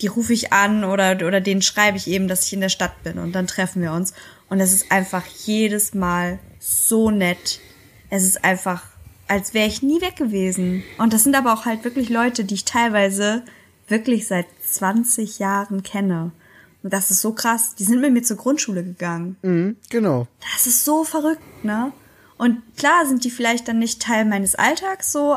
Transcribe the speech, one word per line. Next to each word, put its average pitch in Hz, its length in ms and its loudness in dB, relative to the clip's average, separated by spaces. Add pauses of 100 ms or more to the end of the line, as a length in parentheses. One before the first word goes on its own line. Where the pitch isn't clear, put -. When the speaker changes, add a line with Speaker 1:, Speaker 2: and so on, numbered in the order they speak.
Speaker 1:
die 208 60 -2
rufe 226 260 -2
ich 233 220 0
an 208 300 4
oder, 190 420 2
oder 190 160 2
denen 196 180 0
schreibe 208 380 2
ich 185 80 -10
eben, 190 200 -2
dass 185 200 -2
ich - 80 -6
in 196 80 -4
der 190 80 0
Stadt 180 340 -4
bin 170 140 -8
und 170 140 -6
dann 185 140 -2
treffen 185 360 -2
wir 165 100 -2
uns. 175 220 -2 (340)
Und 190 120 2
es 190 120 4
ist - 180 0
einfach 185 340 0 (200)
jedes 214 480 0
Mal 180 460 -2 (200)
so - 520 2
nett, 185 500 -2 (500)
es 196 140 0
ist 190 200 0
einfach, 185 380 0 (460)
als 202 260 -2
wär 220 120 2
ich 214 160 -4
nie 294 180 2
weg 359 160 -4
gewesen. 185 680 0 (160)
Und 220 140 4
das 220 120 4
sind 277 120 4
aber 262 160 4
auch 220 120 -2
halt 226 200 -4
wirklich 240 240 -2
Leute, 233 360 0
die 196 100 -4
ich 190 100 -4
teilweise 208 800 2 (440)
wirklich 220 400 0
seit 180 180 -2 (220)
zwanzig 214 720 0
Jahren 202 440 -2
kenne. 180 500 -2 (500)
Und 185 100 -8
das 196 180 0
ist - 100 2
so 220 120 0
krass. 220 440 -2
Die 202 80 -4
sind 240 160 4
mit 277 120 4
mir 233 100 4
zur 226 140 -2
Grundschule 233 460 -2
gegangen. 175 600 -6
Speaker 2:
Mhm, 185 340 0 (140)
genau. 165 360 0 (280)
Speaker 1:
Das - 120 0
ist 240 180 2
so 311 200 2
verrückt, 311 380 -2 (220)
ne? 220 280 -2 (460)
Und 240 240 0 (140)
klar 320 300 4
sind 254 180 0
die 247 60 0
vielleicht 240 380 -2
dann 226 100 0
nicht 226 220 -2
Teil 220 240 2
meines 196 300 0
Alltags 349 580 0
so, 285 240 2